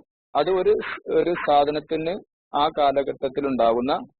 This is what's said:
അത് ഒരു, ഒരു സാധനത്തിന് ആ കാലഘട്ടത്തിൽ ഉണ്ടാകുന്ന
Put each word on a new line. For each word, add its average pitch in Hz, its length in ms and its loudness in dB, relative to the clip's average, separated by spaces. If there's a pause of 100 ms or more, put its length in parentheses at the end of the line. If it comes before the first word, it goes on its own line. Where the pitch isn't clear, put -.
(360)
അത് 151 140 2
ഒരു, 190 240 2 (380)
ഒരു 160 220 2 (120)
സാധനത്തിന് 151 760 0 (360)
ആ 147 120 2 (100)
കാലഘട്ടത്തിൽ 139 680 0
ഉണ്ടാകുന്ന 123 520 0 (220)